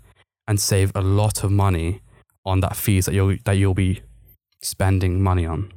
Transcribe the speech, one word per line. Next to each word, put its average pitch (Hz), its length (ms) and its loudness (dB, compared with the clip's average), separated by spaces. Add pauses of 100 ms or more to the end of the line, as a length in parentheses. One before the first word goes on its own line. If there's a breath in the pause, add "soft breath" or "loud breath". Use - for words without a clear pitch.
(480 soft breath)
and 104 120 0
save 95 360 0
a 101 60 -2
lot 101 420 0
of 98 80 0
money 95 500 0 (420 soft breath)
on 95 180 0
that - 140 -4
fees 95 300 0
that - 80 -2
you'll, 98 320 2
that 101 80 2
you'll 98 220 2
be 92 260 0 (640)
spending 95 580 0
money 92 240 2
on. 82 320 -6